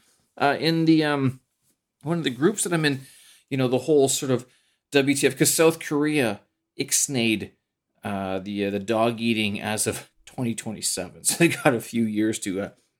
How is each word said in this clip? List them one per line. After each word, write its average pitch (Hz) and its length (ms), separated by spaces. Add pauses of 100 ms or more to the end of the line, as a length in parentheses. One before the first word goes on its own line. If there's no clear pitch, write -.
(380)
uh, 139 200
in 165 280
the, 160 180
um, 139 380 (640)
one 165 160
of 156 40
the 143 60
groups 151 340
that 185 80
I'm 160 140
in, 135 160 (480)
you 139 80
know, 131 100
the 127 120
whole 143 280
sort 131 240
of 127 140 (460)
W 139 240
T 139 100
F, 131 100
'cause - 160
South 160 280
Korea 147 600 (380)
ixnayed, 113 720 (500)
uh, 98 340
the, 101 280
uh, 101 40
the 101 100
dog 113 400
eating 107 400
as 104 280
of - 240 (160)
twenty 120 260
twenty-seven. 92 720
<laughs> - 0
So - 140
they 170 100
got - 260
a 113 80
few 117 220
years 110 360
to, 95 220
uh, 98 80 (300)